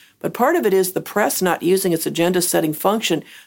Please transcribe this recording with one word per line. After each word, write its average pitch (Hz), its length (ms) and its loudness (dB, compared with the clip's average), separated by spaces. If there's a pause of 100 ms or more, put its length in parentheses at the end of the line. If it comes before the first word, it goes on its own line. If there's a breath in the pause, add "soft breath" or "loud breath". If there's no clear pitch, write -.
(200 soft breath)
but 160 140 -6
part 294 220 2
of 311 100 0
it 190 80 2
is 185 200 2
the 156 80 -4
press 214 420 -2
not 175 180 0
using 185 320 2
its 160 140 -2
agenda-setting 170 680 0
function 196 500 0 (240 loud breath)